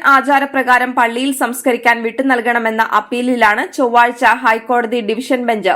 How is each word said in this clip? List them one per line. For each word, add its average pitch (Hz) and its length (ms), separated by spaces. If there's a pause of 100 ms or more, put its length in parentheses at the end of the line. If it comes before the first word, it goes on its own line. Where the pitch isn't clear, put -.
(160)
ആചാരപ്രകാരം 262 840
പള്ളിയിൽ 247 420
സംസ്കരിക്കാൻ 240 640
വിട്ടു 226 260
നൽകണമെന്ന 226 500 (200)
അപ്പീലിലാണ് 240 640 (120)
ചൊവ്വാഴ്ച 240 480 (200)
ഹൈക്കോടതി 233 640
ഡിവിഷൻ 247 400
ബെഞ്ച് 208 260